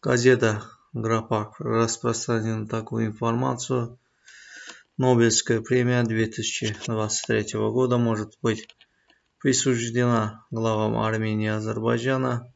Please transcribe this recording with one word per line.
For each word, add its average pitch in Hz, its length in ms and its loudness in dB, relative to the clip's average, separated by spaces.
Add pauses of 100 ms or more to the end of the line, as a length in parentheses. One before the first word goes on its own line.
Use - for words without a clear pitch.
Газета 120 600 4 (300)
«Грапак» 113 680 -2
распространила 113 1080 -2
такую 113 400 -4
информацию. 120 880 -2 (1000)
Нобелевская 117 640 4
премия 123 420 2
две 110 240 0
тысячи 107 480 -4 (100)
двадцать 107 400 -2
третьего 110 460 0
года 123 260 2
может 113 440 0
быть 113 260 -2 (720)
присуждена 120 1120 0
главам 110 460 0
Армении 110 500 0
и - 20 0
Азербайджана 117 1080 -2